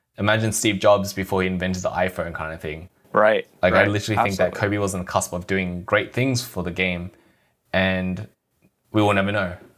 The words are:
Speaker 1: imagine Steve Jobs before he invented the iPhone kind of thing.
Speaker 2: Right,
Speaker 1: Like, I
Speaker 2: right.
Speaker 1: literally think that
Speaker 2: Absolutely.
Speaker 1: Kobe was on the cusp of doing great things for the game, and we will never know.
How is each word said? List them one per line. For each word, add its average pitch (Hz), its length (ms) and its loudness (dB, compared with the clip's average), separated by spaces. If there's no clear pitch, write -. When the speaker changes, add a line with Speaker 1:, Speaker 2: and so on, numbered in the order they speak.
Speaker 1:
imagine 110 360 0
Steve 101 260 0
Jobs 101 340 4
before 95 300 -2
he 92 60 0
invented 92 340 -2
the - 80 -2
iPhone 85 440 -2
kind 80 200 -8
of 82 60 -14
thing. 80 280 -10
Speaker 2:
Right, 107 360 4
Speaker 1:
Like, 92 100 4
I 107 100 6
Speaker 2:
right. 104 60 4
Speaker 1:
literally 104 340 0
think 98 140 0
that 92 120 2
Speaker 2:
Absolutely. - 120 -8
Speaker 1:
Kobe 104 180 0
was 98 160 -2
on 90 60 -4
the 90 60 -8
cusp - 260 -2
of 90 140 -6
doing 90 360 -2
great 104 300 0
things 127 320 0
for - 180 -8
the 90 80 -4
game, 90 400 -4
and 92 560 0
we 107 100 4
will 104 120 4
never 98 180 2
know. 92 240 -2